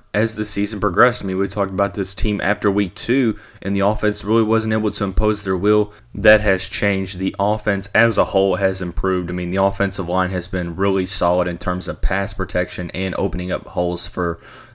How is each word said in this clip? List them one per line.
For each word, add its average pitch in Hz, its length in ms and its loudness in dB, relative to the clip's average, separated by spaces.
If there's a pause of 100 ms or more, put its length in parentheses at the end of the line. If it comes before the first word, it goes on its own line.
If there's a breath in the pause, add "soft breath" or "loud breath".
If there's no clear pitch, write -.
(160)
as 110 220 0
the 104 80 -4
season 101 340 -2
progressed. 101 420 2
I 101 60 -6
mean, 92 100 -2
we 98 100 0
talked 98 240 -2
about 98 220 -2
this 98 220 -2
team 104 260 2
after 101 300 0
week 98 240 -2
two, 123 420 0 (240 loud breath)
and 101 140 -2
the 98 60 0
offense 104 420 0
really 110 200 2
wasn't 110 300 2
able 110 180 0
to - 120 -4
impose 101 400 2
their 95 140 0
will. 104 340 2 (220 loud breath)
That 107 260 6
has 98 240 0
changed. 98 560 -2
The 95 180 -2
offense 101 560 -2
as 110 240 4
a 92 80 4
whole 95 300 2
has 95 260 0
improved. 90 480 -2
I 90 40 -6
mean, 90 160 -4
the 95 120 0
offensive 98 460 0
line 92 240 0
has 90 160 -4
been 85 300 -4
really 98 280 0
solid 90 440 0
in 87 80 -6
terms 90 320 -4
of 78 120 -6
pass 98 320 0
protection 90 580 -4
and 92 260 -4
opening 90 340 -2
up - 160 -6
holes 87 400 -2
for 85 320 -4 (360 loud breath)